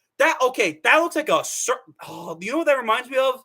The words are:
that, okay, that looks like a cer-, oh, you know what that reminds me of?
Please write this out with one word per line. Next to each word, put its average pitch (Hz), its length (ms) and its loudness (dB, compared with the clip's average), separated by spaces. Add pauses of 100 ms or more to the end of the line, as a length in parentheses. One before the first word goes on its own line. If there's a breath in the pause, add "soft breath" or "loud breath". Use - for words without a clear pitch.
(200)
that, 302 220 2
okay, 240 420 0
that 247 140 4
looks 330 180 0
like - 140 -4
a 160 140 2
cer-, - 360 -4 (280)
oh, 165 340 -12
you 196 100 -8
know 294 80 -2
what 330 80 0
that 285 100 6
reminds 240 320 -2
me 262 80 -2
of? 262 280 2